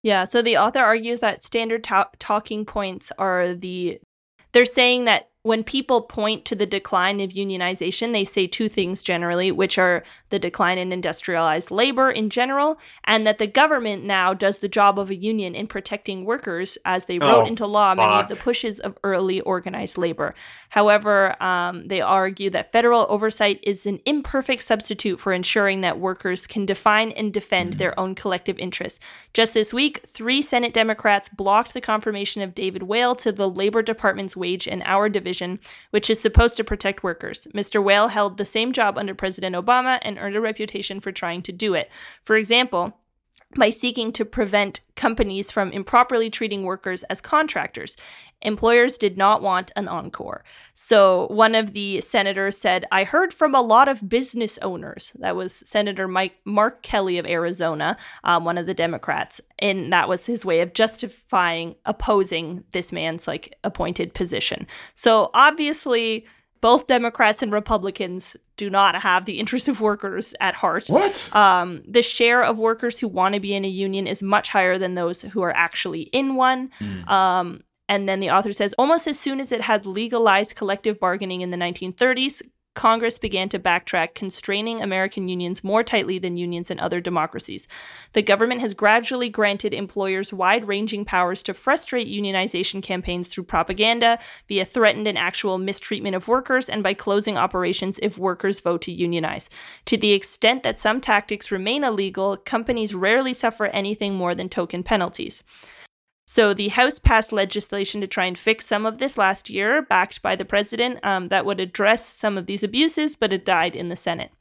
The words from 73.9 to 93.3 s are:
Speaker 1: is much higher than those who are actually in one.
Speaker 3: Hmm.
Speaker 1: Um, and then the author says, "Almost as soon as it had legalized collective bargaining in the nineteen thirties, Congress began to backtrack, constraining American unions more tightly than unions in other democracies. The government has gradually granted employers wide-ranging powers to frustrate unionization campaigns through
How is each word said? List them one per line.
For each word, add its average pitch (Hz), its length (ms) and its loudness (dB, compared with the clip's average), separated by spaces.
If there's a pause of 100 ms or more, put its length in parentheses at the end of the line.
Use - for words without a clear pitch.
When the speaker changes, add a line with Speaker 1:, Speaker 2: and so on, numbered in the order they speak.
Speaker 1:
is 202 160 -6
much 202 260 0
higher 185 280 2
than 185 180 -2
those 175 280 -2
who 196 200 -4
are 175 120 0
actually 165 480 -2 (100)
in 269 220 0
one. 254 340 0 (100)
Speaker 3:
Hmm. 190 300 -8
Speaker 1:
Um, 185 520 2 (280)
and 196 200 0
then 190 100 0
the 185 120 0
author 202 220 2
says, 202 240 -2
"Almost 320 300 4
as 294 120 -4
soon 269 200 -4
as 254 120 -6
it 233 100 -2
had 208 240 0
legalized 214 720 2
collective 208 440 -4
bargaining 185 420 -2
in 180 100 -4
the 175 60 -6
nineteen 175 360 -6
thirties, 262 480 0 (340)
Congress 226 420 2
began 196 320 -4
to 196 80 -6
backtrack, 180 560 0
constraining 208 680 -6
American 190 440 -2
unions 180 360 -4
more 208 200 2
tightly 190 360 -2
than 180 180 -4
unions 175 320 -6
in 180 100 -6
other 175 220 -2
democracies. 160 640 -4 (460)
The 214 80 2
government 226 400 2
has 214 140 -4
gradually 233 540 2
granted 208 440 -2
employers 190 580 -4
wide-ranging 202 760 0
powers 180 380 0
to 185 120 -6
frustrate 262 520 -2
unionization 190 760 -4
campaigns 180 460 -6
through 180 160 -10